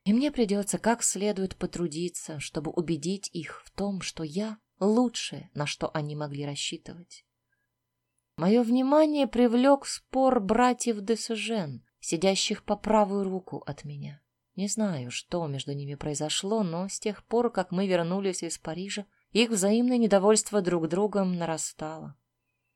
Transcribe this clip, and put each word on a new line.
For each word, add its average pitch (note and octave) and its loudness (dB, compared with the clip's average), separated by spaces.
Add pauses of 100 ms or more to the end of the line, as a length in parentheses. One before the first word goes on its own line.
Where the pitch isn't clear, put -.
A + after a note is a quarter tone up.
и G3+ 4
мне C#4+ 2
придется G3+ 0
как A#3 2
следует F#3+ -2
потрудиться, E3+ -6
чтобы D3+ -6
убедить E3 -2
их - -10
в - -20
том, G3 -6
что - -8
я G3+ -6 (220)
лучшее, G#3+ 0
на D3 -4
что - -6
они D3+ -4
могли D3 -6
рассчитывать. - -10 (1120)
Мое G#3 4
внимание C#4 4
привлек B3 4
спор B3+ 0
братьев A#3 2
де G#3+ 0
Сюжен, G#3+ -6 (160)
сидящих F#3+ 0
по G#3 -2
правую G3+ 2
руку F#3 -6
от C#3+ -10
меня. D3 -12 (340)
Не G3 -4
знаю, F3 -4
что E3+ -4
между C#3 -6
ними C#3+ -8
произошло, D3+ -2
но F3 -4
с - -10
тех - -6
пор, A#3 0
как F#3 -2
мы F#3 0
вернулись F3+ 0
из - -6
Парижа, G3 -8 (260)
их A3+ 4
взаимное A3+ 4
недовольство G#3 4
друг E3+ 2
другом F#3+ 0
нарастало. D#3 -6 (600)